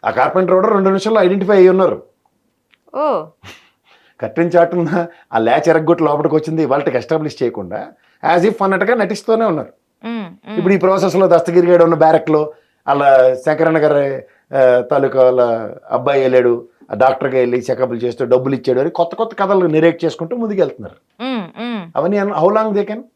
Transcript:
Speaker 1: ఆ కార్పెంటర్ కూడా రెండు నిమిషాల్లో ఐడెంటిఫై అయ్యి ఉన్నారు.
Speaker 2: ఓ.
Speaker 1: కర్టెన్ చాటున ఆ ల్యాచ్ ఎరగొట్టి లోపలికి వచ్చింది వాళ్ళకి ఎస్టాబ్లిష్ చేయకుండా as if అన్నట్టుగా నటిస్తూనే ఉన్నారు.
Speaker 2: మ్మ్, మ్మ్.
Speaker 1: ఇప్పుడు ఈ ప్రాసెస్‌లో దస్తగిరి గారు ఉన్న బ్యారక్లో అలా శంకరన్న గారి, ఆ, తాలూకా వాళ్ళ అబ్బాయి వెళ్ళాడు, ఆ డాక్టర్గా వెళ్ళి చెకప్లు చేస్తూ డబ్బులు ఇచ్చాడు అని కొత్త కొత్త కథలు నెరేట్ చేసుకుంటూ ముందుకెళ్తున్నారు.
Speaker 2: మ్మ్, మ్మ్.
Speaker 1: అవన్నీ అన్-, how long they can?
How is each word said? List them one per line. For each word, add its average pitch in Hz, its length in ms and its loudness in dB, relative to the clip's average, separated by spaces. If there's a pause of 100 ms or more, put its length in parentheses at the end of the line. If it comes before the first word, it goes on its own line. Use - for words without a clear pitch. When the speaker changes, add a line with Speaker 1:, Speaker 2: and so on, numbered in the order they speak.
Speaker 1:
ఆ 113 60 -2
కార్పెంటర్ 170 440 0
కూడా 190 140 2
రెండు 196 200 2
నిమిషాల్లో 202 320 0
ఐడెంటిఫై 190 340 2
అయ్యి 185 140 8
ఉన్నారు. 185 340 0 (920)
Speaker 2:
ఓ. 262 300 -2 (920)
Speaker 1:
కర్టెన్ 165 360 -2
చాటున 170 520 0 (260)
ఆ 117 40 0
ల్యాచ్ 131 320 2
ఎరగొట్టి 160 340 2
లోపలికి 147 320 0
వచ్చింది 160 300 -2
వాళ్ళకి 127 320 -2
ఎస్టాబ్లిష్ 156 460 -4
చేయకుండా 107 480 -8 (320)
as 165 200 2
if 214 200 0
అన్నట్టుగా 190 320 0
నటిస్తూనే 226 500 -2
ఉన్నారు. 156 280 -4 (300)
Speaker 2:
మ్మ్, 226 200 -10
మ్మ్. 185 340 -12
Speaker 1:
ఇప్పుడు 180 160 0
ఈ - 40 2
ప్రాసెస్‌లో 185 500 0
దస్తగిరి 170 400 2
గారు 175 160 6
ఉన్న 170 120 2
బ్యారక్లో 156 580 2 (340)
అలా 135 480 4
శంకరన్న 160 420 0
గారి, 147 260 2 (520)
ఆ, 127 260 4
తాలూకా 135 420 0
వాళ్ళ 127 180 4 (500)
అబ్బాయి 135 300 0
వెళ్ళాడు, 123 460 2 (240)
ఆ - 40 -8
డాక్టర్గా 131 440 0
వెళ్ళి 123 180 0
చెకప్లు 123 400 -4
చేస్తూ 120 280 -4
డబ్బులు 131 300 0
ఇచ్చాడు 127 240 -2
అని 147 100 0
కొత్త 170 260 -4
కొత్త 226 240 -6
కథలు 190 260 2
నెరేట్ 160 400 0
చేసుకుంటూ 165 300 -6
ముందుకెళ్తున్నారు. 196 880 -6
Speaker 2:
మ్మ్, 226 400 -10
మ్మ్. 208 320 -10
Speaker 1:
అవన్నీ 180 220 -2
అన్-, 202 160 -2
how 170 160 2
long 220 240 0
they 202 180 -2
can? 226 100 -10 (140)